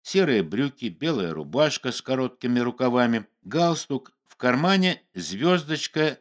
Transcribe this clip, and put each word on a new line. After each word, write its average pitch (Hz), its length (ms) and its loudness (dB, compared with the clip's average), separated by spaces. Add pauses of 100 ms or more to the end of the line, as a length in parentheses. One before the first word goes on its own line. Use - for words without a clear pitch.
серые 147 420 2
брюки, 117 440 -4
белая 101 480 -4
рубашка 123 580 0
с - 80 -8
короткими 127 600 -2
рукавами, 120 680 0 (160)
галстук, 147 720 -2 (140)
в - 100 -20
кармане 175 680 2 (100)
звёздочка 151 1080 -2